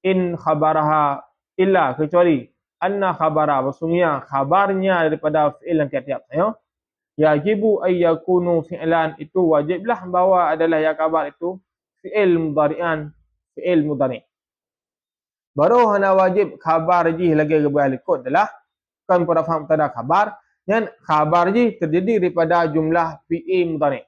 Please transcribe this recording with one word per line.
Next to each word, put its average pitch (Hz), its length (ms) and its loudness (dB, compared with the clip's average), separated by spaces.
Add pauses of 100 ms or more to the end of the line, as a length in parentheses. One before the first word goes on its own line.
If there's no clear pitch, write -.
In 185 320 0
khabaraha, 151 840 0 (400)
illa, 180 320 2
kecuali 156 560 0 (320)
anna 190 320 -2
khabara, 151 480 0
maksudnya 160 640 -2
khabarnya 185 800 0
daripada 151 560 0
fi'il 160 240 -2
yang 135 80 -12
tiap-tiap, 135 400 -6
ya. 175 160 0 (640)
Yajibu 185 720 0
ayyakunu 175 800 0
fi'lan, 160 560 -2
itu 160 320 0
wajiblah 180 560 -2
bahawa 180 480 2
adalah 160 240 0
ya 156 160 0
khabar 156 320 -2
itu 180 320 -10 (400)
fi'il 190 400 0
mudhari'an, 156 720 -2 (400)
fi'il 175 320 0
mudhari'. 135 400 -4 (1300)
Baru 214 400 2
hana 196 240 2
wajib 185 400 0
khabar 165 560 0
ji 165 240 0
lagi 151 240 2
lebih 143 240 0
ahli 131 160 -2
kod 135 240 -4
adalah 160 240 0 (560)
kan 175 240 2
pada 160 160 0
faham 160 240 -4
mubtada 156 240 0
khabar, 170 400 -2 (320)
dan 208 240 -2 (160)
khabar 165 480 2
ji 233 240 2
terdiri 180 400 0
daripada 170 480 0
jumlah 160 640 -2
fi'il 170 480 -2
mudhari'. 139 300 -2